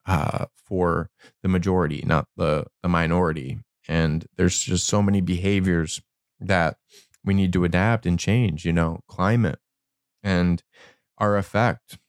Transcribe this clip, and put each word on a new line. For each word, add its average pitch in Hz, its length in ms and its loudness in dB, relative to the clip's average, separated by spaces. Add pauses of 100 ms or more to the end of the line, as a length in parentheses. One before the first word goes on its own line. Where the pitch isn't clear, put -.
uh, 87 380 -2 (100)
for 85 540 -2 (340)
the - 40 -2
majority, 90 580 0
not 78 300 0
the, 76 300 0 (160)
the 90 80 -2
minority. 82 680 0 (280)
And 80 480 0
there's 90 280 0
just - 240 -2
so 104 140 2
many 101 200 2
behaviors 90 800 0 (380)
that 85 380 0 (460)
we 98 100 0
need 95 200 2
to 90 100 2
adapt 95 420 0
and 87 140 0
change, 98 460 0
you 85 80 0
know, 82 340 0
climate 98 520 0 (640)
and 90 400 0 (540)
our 104 200 0
effect. 104 720 -2